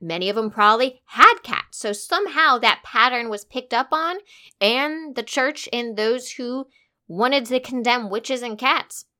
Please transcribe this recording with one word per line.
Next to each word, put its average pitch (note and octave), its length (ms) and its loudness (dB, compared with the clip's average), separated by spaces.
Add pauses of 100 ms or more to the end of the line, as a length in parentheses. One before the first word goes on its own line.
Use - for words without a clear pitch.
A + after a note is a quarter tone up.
many F3 280 -4
of G3+ 80 0
them A3 140 -2
probably A3+ 540 2
had G#4+ 380 6
cats. - 360 -8
So G#3+ 140 -4
somehow D#4 640 0
that A3 240 2
pattern A#3+ 460 0
was G#3 160 -8
picked B3+ 300 -8
up E4+ 180 0
on, E4 240 0 (440)
and C#4+ 540 0
the A#3+ 80 -6
church C#4 500 -2
and A#3+ 240 -6
those A#3 360 0
who B3+ 340 -8 (400)
wanted B3 380 0
to B3+ 160 0
condemn B3 480 -2
witches A#3 320 -4
and A#3 160 -10
cats - 480 -2 (160)